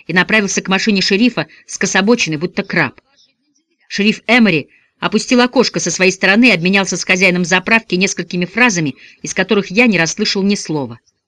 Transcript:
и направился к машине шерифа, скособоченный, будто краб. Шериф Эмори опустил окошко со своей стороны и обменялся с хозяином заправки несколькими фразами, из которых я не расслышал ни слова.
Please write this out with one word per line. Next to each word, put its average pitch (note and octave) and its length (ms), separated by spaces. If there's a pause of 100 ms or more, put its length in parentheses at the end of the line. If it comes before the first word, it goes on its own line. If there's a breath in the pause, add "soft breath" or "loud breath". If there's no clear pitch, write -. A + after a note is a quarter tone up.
и E3 60
направился G3 480
к G3 80
машине G3 320
шерифа, A3 460 (200 soft breath)
скособоченный, G3 680
будто F3+ 260
краб. D#3+ 380 (880)
Шериф G3+ 380
Эмори G#3 420 (320 soft breath)
опустил A3 400
окошко B3 400
со F3 100
своей F#3 220
стороны G#3 360
и A3+ 40
обменялся F#3 460
с - 60
хозяином F3+ 420
заправки F#3 480
несколькими F3+ 500
фразами, F3 520 (260 loud breath)
из - 100
которых G3 380
я A3 160
не G3+ 120
расслышал E3 440
ни G3+ 140
слова. C3+ 440 (280)